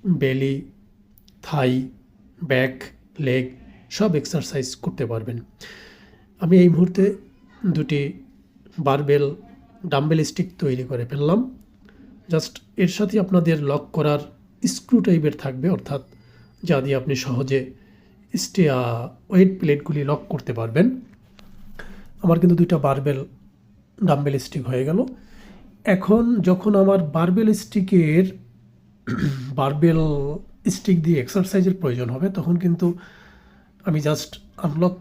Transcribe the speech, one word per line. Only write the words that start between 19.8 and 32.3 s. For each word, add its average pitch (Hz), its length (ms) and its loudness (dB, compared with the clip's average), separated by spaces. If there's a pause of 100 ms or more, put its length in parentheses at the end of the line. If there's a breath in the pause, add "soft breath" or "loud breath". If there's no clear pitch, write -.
লক 147 240 -2
করতে - 240 -6
পারবেন। 127 480 0 (1200 loud breath)
আমার 165 180 2
কিন্তু 175 160 6
দুইটা 170 220 2
বারবেল 135 460 -2 (800)
ডাম্বেল 143 340 2
স্টিক 123 280 -8
হয়ে 127 180 -2
গেল। 175 200 0 (800 loud breath)
এখন 220 560 2
যখন 185 340 2
আমার 196 240 6
বারবেল 180 540 2
স্টিকের, 185 840 2 (680)
<clears throat> 135 480 -4
বারবেল 147 440 2 (720)
স্টিক 180 340 0
দিয়ে 156 180 2
এক্সারসাইজের 185 540 0
প্রয়োজন 123 360 -4
হবে, 139 180 -2
তখন 175 280 -2